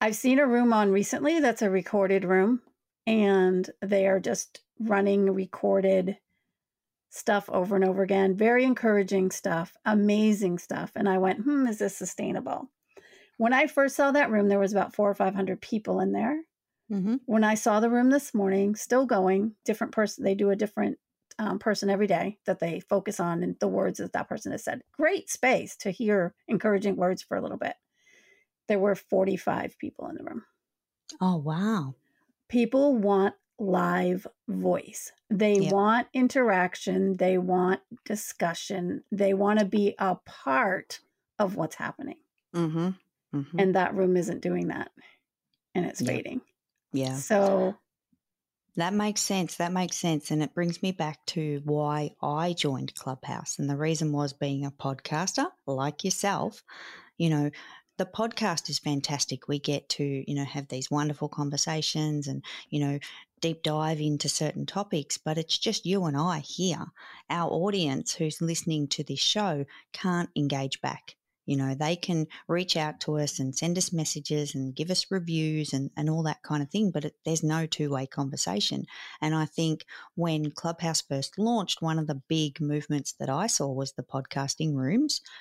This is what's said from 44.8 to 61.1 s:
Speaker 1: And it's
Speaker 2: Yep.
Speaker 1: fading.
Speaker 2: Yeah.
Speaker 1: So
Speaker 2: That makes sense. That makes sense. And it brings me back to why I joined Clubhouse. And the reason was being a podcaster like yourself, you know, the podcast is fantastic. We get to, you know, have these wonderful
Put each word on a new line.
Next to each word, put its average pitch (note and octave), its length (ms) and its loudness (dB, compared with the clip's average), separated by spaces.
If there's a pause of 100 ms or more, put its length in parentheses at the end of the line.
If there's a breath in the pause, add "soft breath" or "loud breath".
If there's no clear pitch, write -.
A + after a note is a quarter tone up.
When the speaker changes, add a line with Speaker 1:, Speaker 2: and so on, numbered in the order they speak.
Speaker 1:
And F3+ 120 0
it's - 160 -6
Speaker 2:
Yep. A#3+ 80 0
Speaker 1:
fading. - 300 -6 (540)
Speaker 2:
Yeah. C3 220 -2
Speaker 1:
So G3 600 2 (1000)
Speaker 2:
That F#3+ 180 0
makes G#3 260 0
sense. F#3+ 360 -2
That F3 160 -2
makes F#3 260 -2
sense. D#3+ 320 0
And D#3 120 2
it C#3+ 120 -4
brings F3 280 -2
me F#3 100 -2
back D#3 340 -6
to D3 380 -4
why D3 580 0
I D#3+ 320 -2
joined C3+ 400 -2
Clubhouse. - 640 -8
And C#3+ 100 -2
the C#3+ 80 -2
reason D#3 360 -2
was D3 200 -2
being C#3 320 -4
a C#3 60 -6
podcaster D#3+ 800 -4 (160)
like C#3 380 -4
yourself, G3 600 -2 (540 loud breath)
you E3 100 2
know, D3 220 2 (480 loud breath)
the F#3 80 -2
podcast G#3+ 640 -4
is C#3+ 80 -4
fantastic. C#3+ 680 -4
We D3 120 -2
get - 320 -4
to, C#3 360 -4
you - 80 -4
know, C#3 120 -2
have C#3 220 -8
these C3 220 -8
wonderful D3 380 -2